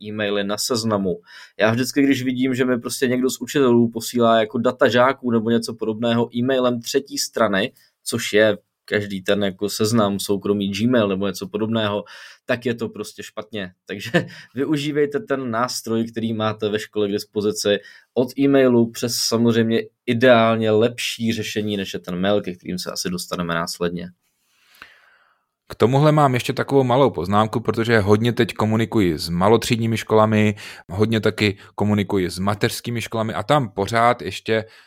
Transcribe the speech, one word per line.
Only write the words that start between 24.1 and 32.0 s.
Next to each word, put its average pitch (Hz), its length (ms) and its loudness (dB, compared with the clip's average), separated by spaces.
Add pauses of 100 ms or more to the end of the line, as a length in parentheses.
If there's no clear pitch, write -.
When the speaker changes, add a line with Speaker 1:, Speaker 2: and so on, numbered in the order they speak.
Speaker 2:
K - 80 -14
tomuhle 147 360 4
mám 147 220 4
ještě 123 200 -2
takovou 135 300 2
malou 123 260 4
poznámku, 101 500 0
protože 113 400 2
hodně 107 340 4
teď 110 200 0
komunikuji 107 640 0
s 82 120 -8
malotřídními 110 680 2
školami, 107 580 4 (340)
hodně 107 320 0
taky 104 360 0 (180)
komunikuji 101 540 0